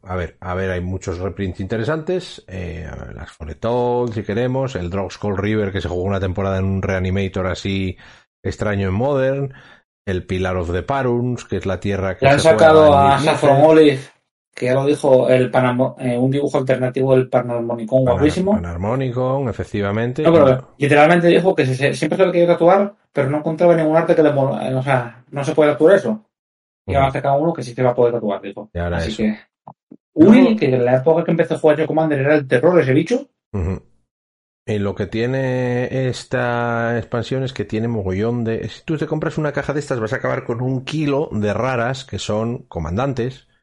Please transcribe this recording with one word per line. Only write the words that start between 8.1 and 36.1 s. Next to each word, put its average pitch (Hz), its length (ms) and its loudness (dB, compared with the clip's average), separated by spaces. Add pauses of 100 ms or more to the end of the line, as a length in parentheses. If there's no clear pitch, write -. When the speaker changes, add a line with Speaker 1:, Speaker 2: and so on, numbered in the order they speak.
Speaker 1:
extraño 101 460 -4
en 92 60 -2
Modern, 135 600 -2 (540)
el 92 180 -4
Pillar 92 300 -4
of 87 160 -4
the 87 100 -2
Paruns, 123 600 -2
que - 140 -6
es 95 80 -6
la 92 160 -4
tierra 95 360 -4
que - 80 0
Speaker 2:
Le 139 60 6
han 143 80 4
Speaker 1:
se - 100 2
juega 160 100 6
Speaker 2:
sacado 156 280 8
Speaker 1:
en 147 60 6
Speaker 2:
a 139 240 6
Speaker 1:
Disney. 139 160 -2
Speaker 2:
Saffron 139 300 4
Olive, 156 360 6 (560)
que - 120 -8
ya 127 80 0
lo 139 100 0
dijo, 139 420 2
el 127 240 2
Panamo-, 127 480 0
eh, 123 180 -2
un 131 140 0
dibujo 139 260 -2
alternativo 131 560 0
del 127 160 4
Panarmonicon 120 760 -2
Speaker 1:
Panar-, 123 120 4
Speaker 2:
guapísimo. 175 360 0
Speaker 1:
Panarmonicon, 127 960 -4
efectivamente. 110 760 -4
Speaker 2:
No, 165 80 4
pero 160 140 6
Speaker 1:
Bueno. 131 220 2 (100)
Speaker 2:
literalmente 151 500 4
dijo 175 260 4
que 143 120 0
se, 127 100 -2
se, 135 180 0
siempre 156 240 -4
se 190 80 4
lo 180 60 2
quería 170 160 2
tatuar, 175 480 4 (160)
pero 131 180 -2
no 151 100 -2
encontraba 165 360 2
ningún 156 220 2
arte 170 180 2
que 160 80 4
le 147 80 4
mola, 135 380 -2
eh, 131 40 -4
o 131 80 -2
sea, 127 400 -2 (100)
no 143 120 -6
se 156 100 -4
puede 151 200 4
tatuar 165 240 6
eso. - 280 -4 (640)
Y 95 40 -4
Speaker 1:
Ujú. 139 100 0
Speaker 2:
ahora 135 100 2
saca 139 240 -2
uno 165 180 0
que - 80 -10
sí 123 120 -12
se 131 100 -2
va 123 80 4
a 120 40 0
poder 120 180 2
tatuar, 107 280 -4
dijo. - 320 -14
Speaker 1:
Y 85 60 -6
ahora 85 180 -2
Speaker 2:
Así 82 120 -4
Speaker 1:
eso. - 80 -8
Speaker 2:
que, 107 200 -2 (760)
Uri, 214 280 8 (120)
Speaker 1:
No. 214 60 -4
Speaker 2:
que 151 140 -2
en 123 120 0
la 127 120 2
época 160 260 2
que 165 80 -2
empezó 160 220 0
a - 60 -6
jugar 151 180 4
yo 160 100 -2
Commander 151 320 -2
era 143 160 2
el 143 120 0
terror 135 320 2
ese 131 140 2
bicho. 233 360 -2 (240)
Speaker 1:
Ujú. 95 300 -4 (840)
Y 107 120 -2
lo 101 140 -2
que 104 140 -4
tiene 127 1040 -2
esta 120 880 -2